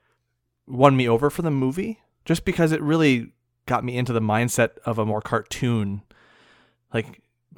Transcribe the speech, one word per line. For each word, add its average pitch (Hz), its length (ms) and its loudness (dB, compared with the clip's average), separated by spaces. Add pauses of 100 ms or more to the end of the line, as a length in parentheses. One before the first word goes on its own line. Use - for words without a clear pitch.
(680)
won 135 300 4
me 127 120 2
over 117 220 2
for 170 120 -6
the 160 80 -2
movie, 139 500 -4 (240)
just - 200 -2
because 170 280 0
it 160 100 0
really 147 500 2 (340)
got 123 180 0
me 123 120 -6
into 123 160 -2
the 113 80 0
mindset 113 640 0
of 113 140 -2
a 110 80 -2
more 107 160 -2
cartoon, 107 800 -4 (920)
like, - 260 -6 (380)